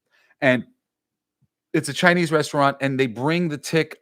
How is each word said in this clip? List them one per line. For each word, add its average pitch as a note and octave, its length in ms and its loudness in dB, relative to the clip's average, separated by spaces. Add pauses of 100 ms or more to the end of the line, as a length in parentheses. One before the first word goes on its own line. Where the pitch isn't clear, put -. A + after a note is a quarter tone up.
(400)
and B2+ 260 2 (1040)
it's D#3 160 -2
a C#3+ 40 -8
Chinese F3 400 2
restaurant, D3 480 0
and C3+ 180 -2
they C3+ 80 2
bring D3 420 -2
the D3 100 -6
Tick D#3 440 -2